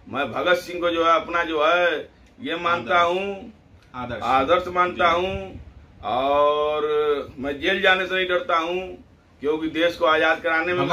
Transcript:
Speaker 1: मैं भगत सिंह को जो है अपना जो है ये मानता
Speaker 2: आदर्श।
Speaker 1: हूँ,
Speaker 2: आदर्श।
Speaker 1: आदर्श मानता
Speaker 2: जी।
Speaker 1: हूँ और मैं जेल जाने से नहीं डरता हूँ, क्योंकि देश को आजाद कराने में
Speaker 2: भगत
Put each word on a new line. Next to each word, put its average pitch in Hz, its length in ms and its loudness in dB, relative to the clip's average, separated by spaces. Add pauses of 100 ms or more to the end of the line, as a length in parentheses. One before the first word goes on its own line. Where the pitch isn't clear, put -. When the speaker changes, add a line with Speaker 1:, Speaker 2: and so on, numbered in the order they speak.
Speaker 1:
मैं 123 260 -4
भगत 160 260 2
सिंह 175 220 -8
को 170 100 0
जो 165 160 0
है 165 80 6
अपना 165 300 0
जो 156 200 0
है 170 340 2 (400)
ये 151 180 -6
मानता 175 400 0
Speaker 2:
आदर्श। 175 220 4
Speaker 1:
हूँ, 196 340 -8 (420)
Speaker 2:
आदर्श। 120 300 -8
Speaker 1:
आदर्श 139 460 2
मानता 180 400 2
Speaker 2:
जी। 175 100 2
Speaker 1:
हूँ 190 400 -6 (460)
और 147 1300 0
मैं 139 220 -6
जेल 190 220 0
जाने 185 240 4
से 180 80 -4
नहीं 185 140 0
डरता 175 300 0
हूँ, 175 240 -2 (600)
क्योंकि 156 280 -2
देश 170 260 0
को 170 100 0
आजाद 160 340 2
कराने 165 260 0
में 180 120 -2
Speaker 2:
भगत - 140 0